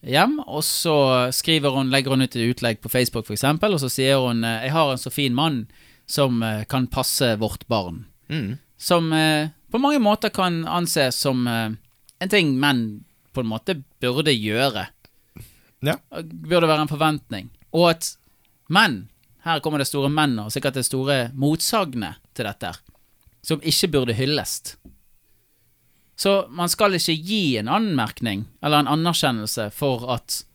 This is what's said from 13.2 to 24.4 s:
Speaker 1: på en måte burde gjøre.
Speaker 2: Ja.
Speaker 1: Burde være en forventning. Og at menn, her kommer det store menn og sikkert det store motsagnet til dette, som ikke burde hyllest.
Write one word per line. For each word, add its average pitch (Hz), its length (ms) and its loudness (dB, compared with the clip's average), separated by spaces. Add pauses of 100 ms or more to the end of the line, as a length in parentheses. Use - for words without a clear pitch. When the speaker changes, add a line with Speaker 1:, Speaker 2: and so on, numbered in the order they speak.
Speaker 1:
på 131 100 -4
en 117 60 -2
måte 135 360 -4 (180)
burde 139 340 2
gjøre. 107 520 0 (960)
Speaker 2:
Ja. 147 120 0 (160)
Speaker 1:
Burde 160 560 0
være 156 140 4
en 151 60 0
forventning. 147 640 -2 (220)
Og 170 200 4
at - 240 -4 (540)
menn, 156 380 2 (380)
her 160 140 0
kommer 151 180 -2
det 139 100 0
store 139 220 -2
menn 147 300 2
og 104 120 -8
sikkert 139 220 -2
det 131 120 -4
store 131 500 0
motsagnet 143 800 -2 (180)
til 117 120 -6
dette, 98 300 -8 (680)
som 156 180 -2
ikke 160 300 0
burde 127 240 2
hyllest. 131 600 -4 (1400)